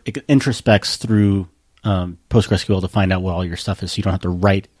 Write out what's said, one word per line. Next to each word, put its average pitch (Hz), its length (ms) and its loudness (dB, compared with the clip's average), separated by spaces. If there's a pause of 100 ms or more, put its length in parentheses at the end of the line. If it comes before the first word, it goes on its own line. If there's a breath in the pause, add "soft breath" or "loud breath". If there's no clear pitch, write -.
it 131 220 -8
introspects 120 720 2
through, 101 500 2 (360)
um, 90 340 -2 (120)
PostgreSQL - 520 2
to 92 60 -4
find 95 240 0
out 90 100 0
what 92 120 -4
all 90 120 -4
your 85 120 -8
stuff - 260 -6
is, 92 80 -8
so - 60 -6
you 104 60 -4
don't 92 100 0
have 92 80 -4
to 90 80 -4
write 98 380 2 (140)